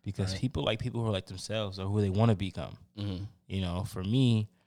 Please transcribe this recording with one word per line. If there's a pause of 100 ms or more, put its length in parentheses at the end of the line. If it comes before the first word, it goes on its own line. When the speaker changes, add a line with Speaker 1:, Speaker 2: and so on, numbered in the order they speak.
Speaker 1:
Because
Speaker 2:
right?
Speaker 1:
people
like
people
who
are
like
themselves
or
who
they
wanna
become. (220)
Speaker 2:
Mm-hmm. (240)
Speaker 1:
You
know,
for
me, (160)